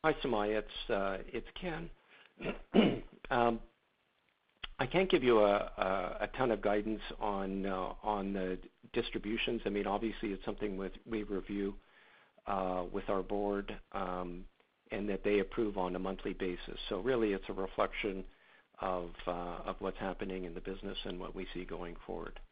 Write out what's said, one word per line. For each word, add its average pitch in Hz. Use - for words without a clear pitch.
Hi, 156
Sumaya. 107
It's, -
uh, 98
it's 117
Ken. 170
<clears throat> -
Um, 117
I 135
can't 185
give 151
you 120
a, 101
a, 95
a -
ton 131
of 101
guidance 104
on, 98
uh, 92
on 101
the 92
distributions. 117
I 107
mean, 101
obviously, 104
it's 95
something 104
with, 95
we 110
review, 101
uh, 92
with 98
our 95
board, 101
um, 90
and 104
that 95
they 104
approve 101
on 90
a 90
monthly 95
basis. -
So 98
really, 113
it's -
a 101
reflection 95
of, 90
uh, 87
of 92
what's 95
happening 92
in 85
the 87
business 98
and 92
what 87
we 92
see 87
going 85
forward. 87